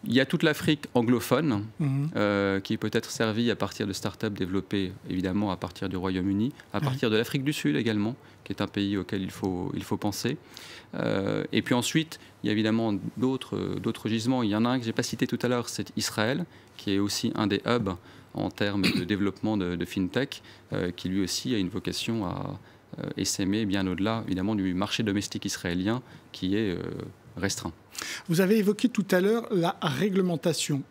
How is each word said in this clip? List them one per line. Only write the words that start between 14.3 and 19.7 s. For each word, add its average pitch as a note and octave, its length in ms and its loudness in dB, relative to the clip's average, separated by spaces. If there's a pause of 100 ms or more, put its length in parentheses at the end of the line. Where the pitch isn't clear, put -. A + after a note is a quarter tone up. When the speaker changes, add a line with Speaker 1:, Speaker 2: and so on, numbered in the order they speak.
Speaker 1:
Il G2+ 60 2
y G2+ 60 2
en A2+ 80 4
a A#2+ 40 2
un B2+ 100 2
que A#2+ 60 -4
j'ai A2+ 80 -2
pas B2 100 0
cité A#2+ 240 0
tout B2 160 -2
à B2 60 2
l'heure, B2 200 0
c'est - 280 -6
Israël, A#2+ 480 0 (320)
qui - 180 -2
est G2 60 4
aussi G#2 340 0
un G#2+ 140 2
des G2 180 2
hubs A2+ 280 2 (400)
en G2 160 -2
termes G2+ 320 0
de F#2 220 2
<coughs> - 0 -
développement G2+ 520 0
de, F2 180 0